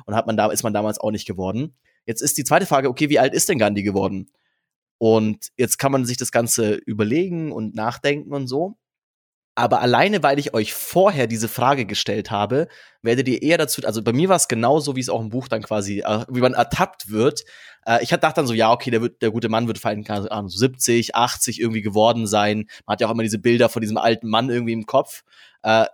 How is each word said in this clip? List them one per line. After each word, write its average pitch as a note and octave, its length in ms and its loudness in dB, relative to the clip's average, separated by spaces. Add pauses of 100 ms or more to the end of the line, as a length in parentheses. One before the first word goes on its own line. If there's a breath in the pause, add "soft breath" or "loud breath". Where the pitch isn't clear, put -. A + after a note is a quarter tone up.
und G#2 100 -6
hat A2+ 140 0
man A2 80 -2
da, G#2+ 160 4
ist - 100 -2
man G#2+ 120 -2
damals G#2+ 260 -2
auch A2 100 -2
nicht G#2+ 160 -6
geworden. G2 480 -6 (300)
Jetzt A2+ 160 -6
ist - 180 -2
die C#3+ 60 -4
zweite F3+ 220 2
Frage, C#3 220 2
okay, C3+ 200 0
wie D#3 100 4
alt C3 160 4
ist - 140 0
denn F3 100 0
Gandhi G#2 240 2
geworden? G2 480 -2 (680)
Und A2 580 2
jetzt A#2 220 0
kann C#3 120 0
man C3+ 140 2
sich A#2+ 120 -4
das B2 140 -6
Ganze A#2 440 0
überlegen D3+ 760 -2
und A2 240 -8
nachdenken C3 580 -4
und C#3 140 -6
so. D#3+ 300 -4 (800)
Aber A#2+ 220 2
alleine, D3+ 420 4
weil C#3+ 160 4
ich C#3+ 140 -4
euch - 220 -2
vorher E3+ 520 2
diese A2 220 -4
Frage B2 380 0
gestellt G#2 440 -4
habe, A2 380 -2 (320 loud breath)
werdet B2 260 0
ihr B2 160 0
eher D#3 140 4
dazu, D#3 300 -2
also A2 160 -2
bei A2+ 100 0
mir D3+ 160 2
war's F#3+ 200 4
genauso, C3 480 0
wie C3 40 -2
es B2+ 80 -6
auch A#2 140 -2
im G#2+ 80 -8
Buch B2+ 180 -6
dann G#2+ 140 -4
quasi, G2+ 380 -4
äh, G#2+ 280 -2
wie B2 140 0
man B2+ 100 4
ertappt - 580 -2
wird. A2 360 0 (400 loud breath)
Äh, A#2 160 2
ich - 100 -2
hab, F3 80 2
dachte D#3+ 200 2
dann D3 60 0
so, A#2+ 60 0
ja, A2 180 4
okay, A#2+ 200 0
der A2+ 100 2
wird, - 220 -4
der A2+ 80 2
gute A2+ 180 -2
Mann A2 180 0
wird A2+ 120 -4
vielleicht, G#2 280 -4
keine G#2 240 -4
Ahnung, G#2 200 -6
so F2 80 -10
siebzig, A#2+ 560 0
achtzig A#2 440 0
irgendwie A2 220 -2
geworden G#2+ 460 2
sein. G#2 400 0 (180 loud breath)
Man G#2 80 -6
hat G#2+ 80 -2
ja A#2 60 2
auch G#2+ 60 -2
immer A#2 100 -2
diese A2 160 -2
Bilder A#2+ 320 4
von A#2 100 -4
diesem A2 160 -4
alten A2+ 320 0
Mann A#2 220 0
irgendwie A#2+ 240 -2
im A2+ 100 -6
Kopf. - 380 -2 (400 soft breath)
Äh, A2 320 4